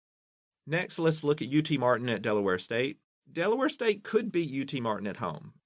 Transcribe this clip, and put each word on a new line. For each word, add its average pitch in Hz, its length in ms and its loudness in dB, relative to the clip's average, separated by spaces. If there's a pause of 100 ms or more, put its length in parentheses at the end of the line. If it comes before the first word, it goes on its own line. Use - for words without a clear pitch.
(680)
Next, 165 320 -4
let's 160 240 2
look 147 200 2
at 127 60 -6
U 147 120 4
T 156 160 0
Martin 123 320 4
at 107 140 -2
Delaware 101 360 2
State. 123 380 -2 (340)
Delaware 220 380 0
State 214 360 -2
could 220 280 0
beat 170 160 0
U 135 160 -4
T 139 160 -6
Martin 104 260 -2
at 92 120 -6
home. 82 340 -8 (140)